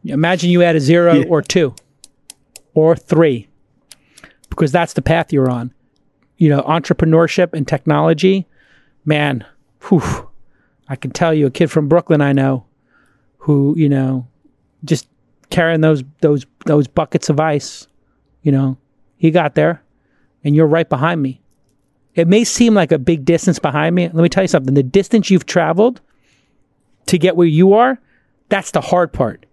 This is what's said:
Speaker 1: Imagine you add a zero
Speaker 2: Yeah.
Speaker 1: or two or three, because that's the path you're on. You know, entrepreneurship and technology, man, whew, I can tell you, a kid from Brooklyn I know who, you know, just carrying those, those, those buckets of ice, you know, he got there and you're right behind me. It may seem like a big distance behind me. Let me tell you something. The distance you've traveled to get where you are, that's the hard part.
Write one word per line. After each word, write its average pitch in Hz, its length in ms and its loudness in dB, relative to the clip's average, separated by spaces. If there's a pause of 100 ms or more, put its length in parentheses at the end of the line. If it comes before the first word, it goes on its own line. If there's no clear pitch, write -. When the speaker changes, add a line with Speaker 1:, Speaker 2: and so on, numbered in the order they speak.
Speaker 1:
Imagine 170 460 -2
you 175 120 2
add 170 120 2
a 156 60 0
zero 170 340 4
Speaker 2:
Yeah. 139 140 2
Speaker 1:
or 160 120 0
two 151 340 -2 (1000)
or 160 220 2
three, 151 500 0 (1040)
because 143 220 -2
that's 170 220 -2
the - 80 -2
path 165 300 0
you're 131 180 2
on. 120 220 -8 (680)
You 160 100 4
know, 143 140 2
entrepreneurship 165 880 0
and 151 160 -6
technology, 160 800 0 (560)
man, 147 400 -2 (380)
whew, - 460 -2 (600)
I 135 80 -8
can 135 160 -12
tell 165 200 -2
you, 151 140 0
a 127 40 0
kid 160 200 -2
from 151 180 -2
Brooklyn 160 320 2
I 143 120 2
know 135 320 -2 (760)
who, 143 400 0
you 151 100 2
know, 131 380 -2 (580)
just - 220 -4 (440)
carrying 165 320 0
those, 156 200 2 (180)
those, 147 240 0 (220)
those 147 220 0
buckets - 420 -4
of 139 80 0
ice, 151 480 -4 (560)
you 151 80 0
know, 135 260 -2 (420)
he 160 120 2
got 156 240 0
there 160 280 -2 (600)
and 147 140 0
you're 160 100 4
right 160 220 0
behind 156 340 -2
me. 131 180 -8 (720)
It 170 120 0
may 208 160 4
seem 233 320 2
like 175 160 2
a 160 80 2
big 139 260 -2
distance 165 360 0
behind 151 340 -2
me. 180 140 0
Let 165 140 -2
me 170 60 2
tell 190 140 0
you 185 60 -2
something. 135 260 -2
The 139 80 2
distance 196 480 0
you've 185 160 2
traveled 175 540 0 (1040)
to 180 120 0
get 175 180 0
where 175 100 2
you 170 280 4
are, 247 260 2 (480)
that's 196 240 -4
the 151 80 -2
hard 175 320 -2
part. - 400 -6